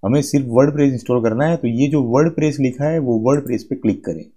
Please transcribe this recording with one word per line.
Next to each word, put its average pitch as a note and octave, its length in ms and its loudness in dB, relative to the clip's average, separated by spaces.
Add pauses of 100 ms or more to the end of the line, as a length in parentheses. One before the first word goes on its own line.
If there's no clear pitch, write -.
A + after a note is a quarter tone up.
हमें C3+ 180 2
सिर्फ C#3 240 -2
WordPress C#3 460 2
इंस्टॉल B2 300 -2
करना A2+ 240 0
है। E3+ 100 0
तो B2+ 120 -4
ये B2 200 0
जो C#3+ 140 0
WordPress C#3+ 580 0
लिखा C3 240 0
है D#3+ 140 0
वो B2 200 0 (120)
WordPress C3+ 320 -2
पे - 140 -8
क्लिक - 280 -2
करें। E2 200 -8 (120)